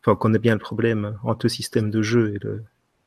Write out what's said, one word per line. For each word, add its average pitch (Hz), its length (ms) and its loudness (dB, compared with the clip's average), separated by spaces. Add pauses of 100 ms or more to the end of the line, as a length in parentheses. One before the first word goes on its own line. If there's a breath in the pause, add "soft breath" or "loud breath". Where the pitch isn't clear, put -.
Enfin, 110 120 4
on - 20 6
connaît 110 240 2
bien 113 140 4
le 104 60 0
problème 110 640 -2
entre 113 260 0
système 110 420 -2
de 110 100 0
jeu 110 320 2
et, 104 80 -6
le, 104 220 -8 (440)